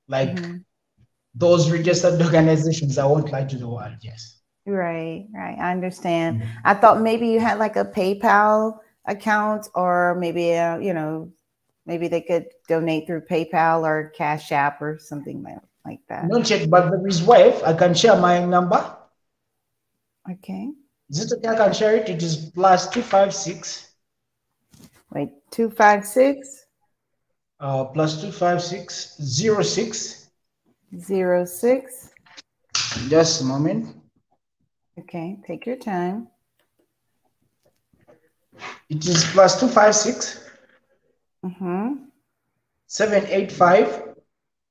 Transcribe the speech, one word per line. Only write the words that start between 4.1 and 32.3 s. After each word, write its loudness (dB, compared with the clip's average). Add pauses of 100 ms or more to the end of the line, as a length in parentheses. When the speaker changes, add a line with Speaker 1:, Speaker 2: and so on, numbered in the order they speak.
Speaker 2:
Right, -6
right. -12
I -4
understand. -4
Speaker 1:
Mm-hmm. -10
Speaker 2:
I 4
thought 6
maybe 0
you 2
had, 0
like, -2
a -2
PayPal 2 (260)
account, -2
or 2
maybe, -2
a, -2
you -4
know, -6 (560)
maybe -6
they -2
could -2 (220)
donate -2
through -8
PayPal 0
or -2
Cash -6
App 0
or -8
something -14
like, -16 (260)
like -16
that. -8
Speaker 1:
Not 0
yet, 0
but 6
there -4
is -2
Wave. 8
I 2
can 4
share 6
my 2
number. 2 (1500)
Speaker 2:
Okay. -12 (380)
Speaker 1:
Is -6 (120)
it -4
okay? -4
I 0
can 4
share 2
it. -2
It -4
is -6
plus 4
two -4
five 2
six. -12 (1200)
Speaker 2:
Wait, -6 (220)
two -2
five 4
six? -2 (920)
Speaker 1:
Uh, -2
plus -2
two -10
five 0
six -12
zero 0
six. -6 (680)
Speaker 2:
Zero 0
six? -4 (960)